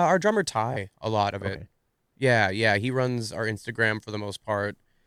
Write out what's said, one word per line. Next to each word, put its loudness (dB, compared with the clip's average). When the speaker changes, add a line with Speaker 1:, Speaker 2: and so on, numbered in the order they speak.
Speaker 1:
our 4
drummer 2
Ty, -4
a -4
lot 0
of -6
it. -4
Speaker 2:
Okay. -12
Speaker 1:
Yeah, 4
yeah. 2
He -2
runs -2
our -4
Instagram -2
for -12
the -6
most -8
part. -2